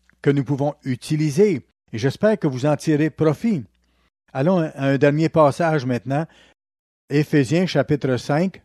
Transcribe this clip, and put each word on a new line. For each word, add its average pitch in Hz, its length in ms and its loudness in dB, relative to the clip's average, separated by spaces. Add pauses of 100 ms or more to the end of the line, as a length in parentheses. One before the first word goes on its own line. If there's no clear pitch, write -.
(220)
que 147 80 0
nous 139 140 2
pouvons 143 300 -4 (100)
utiliser. 151 840 0 (280)
Et 117 40 -8
j'espère 165 420 0
que 160 80 -2
vous 127 180 -4
en 151 100 2
tirez 151 340 0
profit. 160 540 -2 (720)
Allons 170 260 0
à 143 280 -4
un 139 100 2
dernier 147 320 2
passage 156 560 2
maintenant. 131 400 -4 (840)
Éphésiens 147 580 2
chapitre 139 500 -2
cinq. 165 480 -2